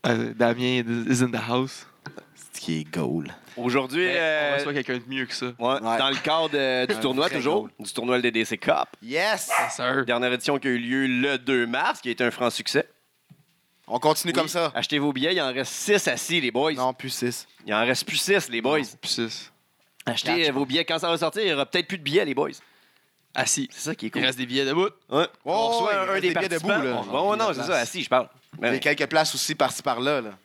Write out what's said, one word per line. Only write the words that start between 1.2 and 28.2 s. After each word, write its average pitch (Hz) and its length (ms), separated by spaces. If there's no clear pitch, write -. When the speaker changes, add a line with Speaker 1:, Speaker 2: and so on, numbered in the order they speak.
Speaker 1:
in 127 80
the 117 180
house. 127 360
Speaker 2:
C'est - 80
qui 80 200
est 78 40
goal. 76 420
Speaker 3:
Aujourd'hui, 131 500
Speaker 1:
Mais 180 100
Speaker 3:
euh, 156 360
Speaker 1:
on 143 60
reçoit 143 160
quelqu'un 131 240
de 120 100
mieux 131 180
que - 80
ça. 127 120
Speaker 3:
ouais, 123 60
Speaker 2:
Ouais. 113 180
Speaker 3:
dans 135 120
le 139 60
cadre, 156 380
euh, 131 320
du 208 80
Speaker 2:
Un 110 60
Speaker 3:
tournoi, 135 260
Speaker 2:
vrai 139 100
Speaker 3:
toujours, 151 260
Speaker 2:
goal. 208 80
Speaker 3:
du 104 120
tournoi 123 240
L 123 60
D 120 80
D 113 140
C 110 140
Cup. 71 280
Speaker 2:
Yes ! 160 460
Speaker 1:
Yes, - 280
sir. 127 280
Speaker 3:
Dernière 123 280
édition 135 260
qui 135 100
a - 20
eu 123 80
lieu 127 280
le 131 320
deux 123 280
mars, 123 340
qui - 80
a 120 40
été 113 100
un 120 80
franc 120 200
succès. - 380
Speaker 2:
On 120 100
continue 151 340
Speaker 3:
Oui. 180 60
Speaker 2:
comme 160 100
ça. 165 260
Speaker 3:
Achetez 123 260
vos 143 120
billets, 139 220
il 175 60
en 135 120
reste 131 200
six - 360
assis, 160 320
les 127 120
boys. 143 220
Speaker 2:
Non, 127 200
plus 131 160
six. - 360
Speaker 3:
Il 104 80
en 110 100
reste 123 220
plus 156 120
six, 190 300
les 117 120
boys. 135 200
Speaker 1:
Non, 135 40
plus - 100
six. - 420
Speaker 3:
Achetez, - 340
Speaker 2:
Quatre. 165 120
Speaker 3:
euh, - 20
vos 139 140
billets 151 180
quand 165 160
ça 180 80
va 170 100
sortir, 165 240
il 202 60
y 165 40
aura 139 140
peut-être 175 220
plus 190 100
de 160 60
billets, 160 200
les 139 100
boys. 143 160
Speaker 1:
Assis. 127 380
Speaker 3:
C'est - 80
ça 156 140
qui - 120
est - 20
Speaker 1:
Il 110 40
Speaker 3:
cool. 120 120
Speaker 1:
reste 127 140
des 127 80
billets 131 180
debout. 160 240
Speaker 3:
Ouais. 156 160
Speaker 2:
Oh, 143 80
Speaker 3:
On 220 160
reçoit 233 200
Speaker 2:
ouais, 208 40
il 202 40
Speaker 3:
un, 196 40
Speaker 2:
reste 190 100
Speaker 3:
un 190 40
Speaker 2:
des 196 60
Speaker 3:
des 180 140
Speaker 2:
billets 180 140
debout, 170 200
Speaker 3:
participants. 135 280
Speaker 2:
là. 120 100
Speaker 3:
On, 101 60
bon, 190 240
non, 220 120
c'est 175 60
Speaker 2:
Place. 123 120
Speaker 3:
ça, - 100
assis, 127 280
je - 40
parle. 127 200